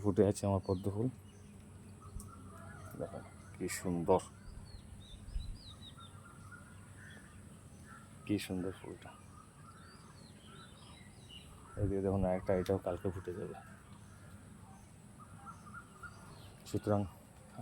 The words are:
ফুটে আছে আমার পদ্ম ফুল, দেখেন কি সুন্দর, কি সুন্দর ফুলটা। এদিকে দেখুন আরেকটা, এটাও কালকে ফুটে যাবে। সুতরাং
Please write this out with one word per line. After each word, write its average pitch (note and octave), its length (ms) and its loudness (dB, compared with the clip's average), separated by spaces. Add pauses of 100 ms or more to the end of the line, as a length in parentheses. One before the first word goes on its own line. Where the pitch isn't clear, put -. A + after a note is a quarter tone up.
ফুটে G2+ 260 10
আছে - 180 4
আমার G2 200 8
পদ্ম F#2+ 160 4 (100)
ফুল, A2+ 140 4 (1900)
দেখেন - 240 -4 (320)
কি F2+ 100 2 (140)
সুন্দর, F2 400 10 (4000)
কি G#2 100 8 (100)
সুন্দর F#2 340 2
ফুলটা। - 300 -10 (2750)
এদিকে G2 260 4
দেখুন G2 220 8
আরেকটা, F#2 320 6
এটাও F#2+ 260 6
কালকে F2+ 280 2
ফুটে F2+ 240 -2
যাবে। E2+ 180 -4 (3250)
সুতরাং G#2 300 6 (600)